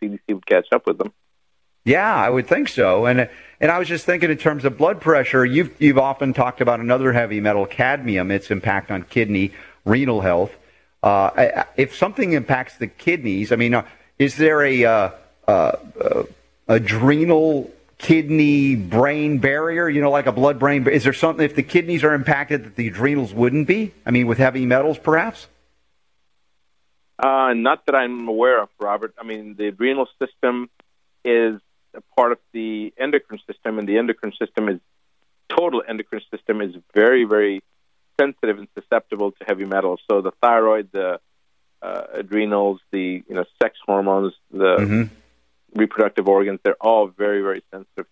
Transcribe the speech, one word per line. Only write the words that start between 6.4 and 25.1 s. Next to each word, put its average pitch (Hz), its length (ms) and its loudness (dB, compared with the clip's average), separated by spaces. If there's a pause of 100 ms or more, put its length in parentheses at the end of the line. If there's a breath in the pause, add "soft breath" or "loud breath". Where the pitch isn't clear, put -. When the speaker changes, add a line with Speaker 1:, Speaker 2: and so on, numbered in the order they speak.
Speaker 2:
about 120 180 2
another 127 320 2
heavy 113 300 0
metal, 104 240 2
cadmium, 113 680 -2
its 98 200 -2
impact 98 400 -2
on 92 140 -6
kidney, 101 480 0 (340 loud breath)
renal 117 340 0
health. 90 320 0 (500 soft breath)
Uh, 98 320 2
I, 120 140 2
I, - 160 -2 (140)
if 135 180 -2
something 196 380 -2
impacts 127 420 -4
the 120 100 -8
kidneys, 107 640 -4
I 120 60 2
mean, 120 160 0
uh, 117 140 -2 (320 loud breath)
is 139 180 0
there 156 260 4
a, 131 220 2
uh, 110 260 2 (380)
uh, - 20 4
uh, - 720 0 (460)
adrenal 143 1040 2 (260)
kidney 147 800 2
brain 139 640 0
barrier, 160 500 0
you 147 140 0
know, 143 80 2
like 139 160 0
a 123 60 0
blood 131 260 2
brain, 139 280 2
is 127 180 2
there 131 100 2
something, 156 320 0
if 143 100 -4
the 127 60 0
kidneys 170 420 0
are 151 80 4
impacted, 143 520 -2
that 107 120 -18
the 117 120 -4
adrenals 117 440 -2
wouldn't 123 340 0
be? 202 280 -2 (100)
I 117 60 -4
mean, 123 160 4
with 117 100 0
heavy 131 300 2
metals, 139 320 2
perhaps? 170 480 0 (1700)